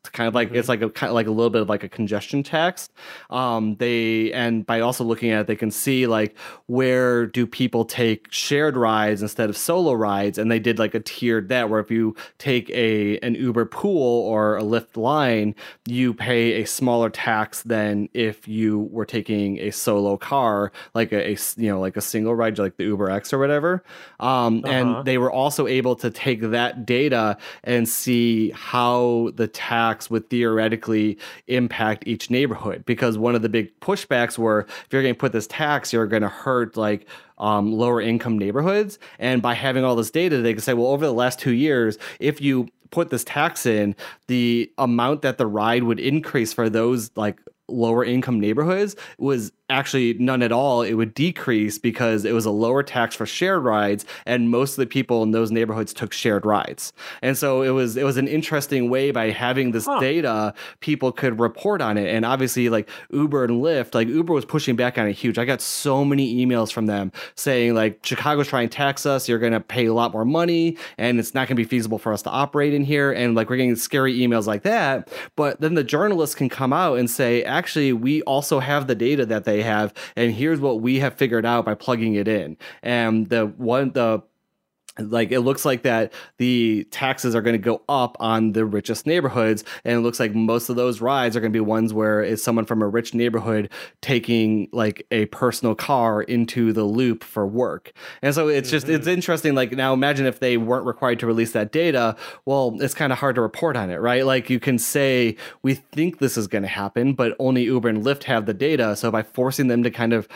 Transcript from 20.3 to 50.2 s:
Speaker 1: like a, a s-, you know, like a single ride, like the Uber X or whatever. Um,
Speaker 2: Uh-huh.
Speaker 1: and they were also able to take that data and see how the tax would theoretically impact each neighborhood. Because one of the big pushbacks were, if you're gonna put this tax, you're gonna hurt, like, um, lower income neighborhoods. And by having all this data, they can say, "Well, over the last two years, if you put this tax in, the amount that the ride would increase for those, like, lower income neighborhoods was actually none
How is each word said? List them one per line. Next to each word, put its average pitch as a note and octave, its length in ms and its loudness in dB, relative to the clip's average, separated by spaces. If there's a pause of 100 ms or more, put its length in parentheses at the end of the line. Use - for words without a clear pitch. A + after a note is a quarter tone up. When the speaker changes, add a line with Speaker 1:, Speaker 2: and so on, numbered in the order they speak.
Speaker 1:
like A2+ 180 0
a, G#2 200 0
a - 20 -2
s-, - 240 -6
you A2+ 100 0
know, G2 140 0
like F#2+ 160 -4
a G#2 40 -4
single A2+ 340 -2
ride, A2+ 220 0
like G2 200 -2
the F#2+ 80 -2
Uber G2+ 240 0
X G2+ 240 -4
or C3+ 60 2
whatever. D3 440 0 (360)
Um, A#2+ 440 2
Speaker 2:
Uh-huh. D3 80 -2
Speaker 1:
and B2 340 0
they C3 120 2
were B2 140 2
also C#3 360 0
able B2+ 300 2
to B2 120 -4
take A2+ 320 -2
that A#2 440 -2
data A#2+ 520 2 (260)
and A#2+ 240 0
see A#2 640 2
how A#2+ 840 0
the A2+ 120 0
tax A#2 600 -2
would A2+ 200 -2
theoretically A2 880 0 (300)
impact A#2 580 -2
each A2+ 240 -6
neighborhood. A#2 560 -2
Because A#2 320 0
one A#2 180 2
of A2 60 0
the A2+ 80 0
big G#2+ 300 -2
pushbacks B2+ 580 -2
were, G#2+ 320 0
if - 220 -16
you're C3+ 100 2
gonna B2+ 140 2
put C3 160 -2
this A2 160 -2
tax, D3 460 -2
you're A2+ 140 2
gonna G#2+ 220 0
hurt, B2 480 -2
like, G#2+ 300 -2 (300)
um, G#2 360 0
lower A#2 280 2
income A2+ 360 0
neighborhoods. E3 600 0 (200)
And B2 220 0
by A#2+ 120 2
having C3 300 0
all B2+ 120 2
this A2+ 160 0
data, E3 260 2
they A#2 160 2
can G#2+ 80 -6
say, C3+ 120 0
"Well, A#2+ 140 2
over C#3+ 180 0
the C3+ 80 0
last B2 260 0
two C3 140 0
years, A#2+ 440 2 (220)
if C#3+ 220 -2
you C3 260 0 (240)
put E3+ 180 0
this - 140 -2
tax - 420 -2
in, G#2 300 2 (320)
the A#2+ 500 2
amount B2 460 0
that C3 140 -2
the A#2+ 100 2
ride A2 360 0
would A#2 160 0
increase C#3 540 -2
for A2+ 160 0
those, A2+ 460 0
like, G#2 240 -2 (300)
lower A#2 340 2
income B2 360 0
neighborhoods E3 560 0 (220)
was B2+ 340 -2 (180)
actually C3+ 440 2
none B2 280 0